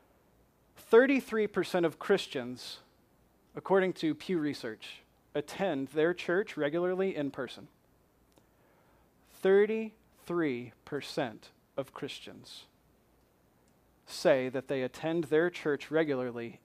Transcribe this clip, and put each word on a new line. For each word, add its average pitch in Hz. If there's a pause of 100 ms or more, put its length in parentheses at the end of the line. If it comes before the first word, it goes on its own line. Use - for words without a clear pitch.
(760)
Thirty-three 226
percent 180
of 151
Christians, - (800)
according 185
to 151
Pew 180
Research, 139 (340)
attend 143
their 156
church 185
regularly 175
in 143
person. - (1700)
Thirty-three 190 (140)
percent 135 (260)
of -
Christians - (1400)
say 131
that 127
they 135
attend 160
their 156
church 147
regularly 127